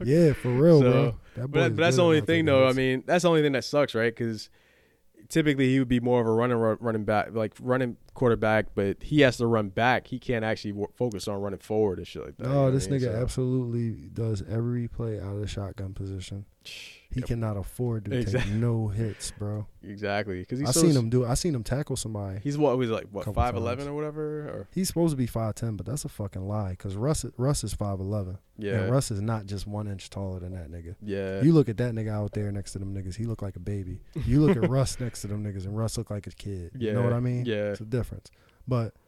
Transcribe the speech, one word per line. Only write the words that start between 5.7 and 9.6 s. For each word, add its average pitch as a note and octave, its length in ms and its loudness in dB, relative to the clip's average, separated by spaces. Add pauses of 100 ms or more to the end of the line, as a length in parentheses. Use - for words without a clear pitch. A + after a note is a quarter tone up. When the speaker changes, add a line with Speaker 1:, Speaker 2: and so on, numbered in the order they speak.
Speaker 2:
would C3 80 2
be B2 140 4
more B2 180 4
of A2+ 80 2
a A2+ 40 2
running, A#2 260 2
ru-, A2+ 240 2
running A2 1120 -2 (180)
quarterback, A2 600 2
but G2 260 0
he D3 200 2
has B2+ 160 6
to A#2+ 100 0
run A2 220 2